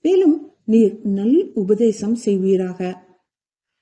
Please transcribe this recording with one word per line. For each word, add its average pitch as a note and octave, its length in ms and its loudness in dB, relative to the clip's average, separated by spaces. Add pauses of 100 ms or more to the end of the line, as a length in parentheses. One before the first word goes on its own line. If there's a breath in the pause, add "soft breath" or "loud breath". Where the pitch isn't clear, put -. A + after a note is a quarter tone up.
மேலும் E4+ 540 0 (100)
நீர் A3 360 2
நல் G#3+ 520 0
உபதேசம் G#3+ 600 0
செய்வீராக. F#3 920 -2 (760)